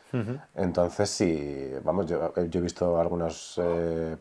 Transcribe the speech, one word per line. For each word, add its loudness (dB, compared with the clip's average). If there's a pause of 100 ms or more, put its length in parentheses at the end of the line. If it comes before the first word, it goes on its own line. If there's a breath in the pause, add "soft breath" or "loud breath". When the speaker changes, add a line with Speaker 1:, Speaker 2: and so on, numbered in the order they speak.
(140 soft breath)
Speaker 1:
Ujú. -2 (180)
Speaker 2:
Entonces, 2
sí, 0 (120)
vamos, 2
yo, 0 (140)
yo 0
he 2
visto 2
algunos, -2
eh, 0